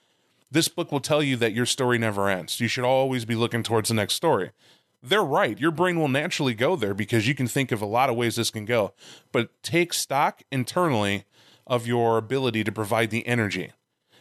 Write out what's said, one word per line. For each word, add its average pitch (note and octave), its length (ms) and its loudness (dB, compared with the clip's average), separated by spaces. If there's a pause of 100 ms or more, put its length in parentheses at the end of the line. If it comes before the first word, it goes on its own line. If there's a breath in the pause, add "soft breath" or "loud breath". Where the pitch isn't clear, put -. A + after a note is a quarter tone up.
(500)
this D#3+ 200 2
book E3+ 220 -6
will C#3+ 100 0
tell D3+ 200 2
you C3+ 160 0
that A2+ 160 2
your A#2+ 120 0
story B2 320 2
never G2+ 320 0
ends. F2+ 320 -4
You A#2 80 2
should B2 160 -2
always C3 400 0
be A#2 100 -2
looking A#2 280 0
towards A2 260 0
the A2+ 60 2
next G2+ 200 0
story. B2 360 0 (520 soft breath)
They're F3+ 200 2
right. C#3+ 360 0
Your D#3 120 2
brain F3 280 0
will D#3 100 2
naturally C#3+ 440 0
go C3 240 2
there G#2 160 -2
because G#2 340 0
you C#3+ 80 0
can C3 120 -2
think C3 260 -2
of G2+ 80 -4
a G#2 40 -2
lot B2 240 2
of A#2 60 0
ways A#2 220 0
this A2+ 120 -2
can G#2+ 160 -8
go. G#2+ 280 0 (400 loud breath)
But A#2 160 0 (140)
take E3+ 300 0
stock D3+ 580 -2
internally A#2+ 760 0 (420 soft breath)
of A#2+ 200 0
your A#2 300 2
ability A2+ 480 0
to G#2+ 60 0
provide A2 400 0
the A#2 160 -2
energy. G#2 440 -2 (500 soft breath)